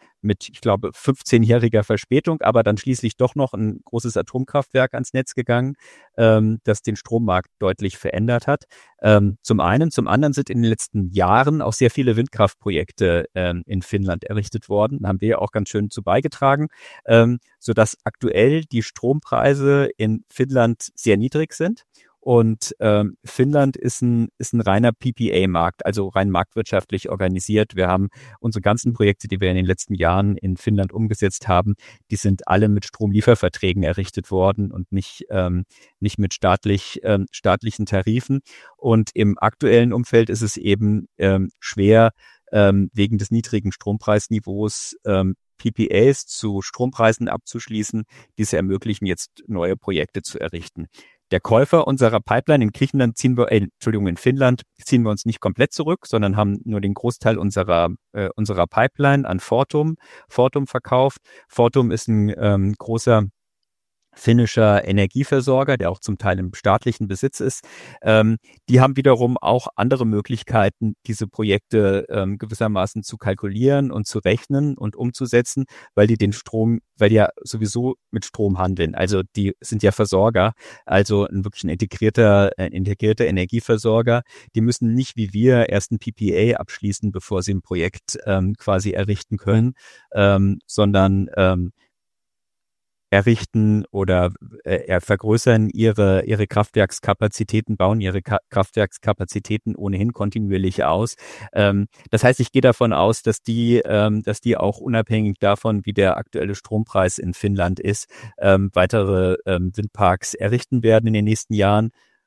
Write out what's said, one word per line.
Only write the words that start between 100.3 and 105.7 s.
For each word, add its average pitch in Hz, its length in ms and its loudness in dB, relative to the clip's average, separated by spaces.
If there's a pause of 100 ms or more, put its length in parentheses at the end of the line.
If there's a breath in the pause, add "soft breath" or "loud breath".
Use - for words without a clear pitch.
aus. 90 320 -2 (360 loud breath)
Ähm, 101 360 0 (240 soft breath)
das 110 100 2
heißt, 123 160 4
ich - 140 -2
gehe 131 100 2
davon 120 300 4
aus, 92 300 0
dass - 200 -2
die, 117 420 0
ähm, 107 380 0
dass - 180 -6
die 117 160 0
auch 101 220 -2
unabhängig 110 640 -2
davon, 104 440 0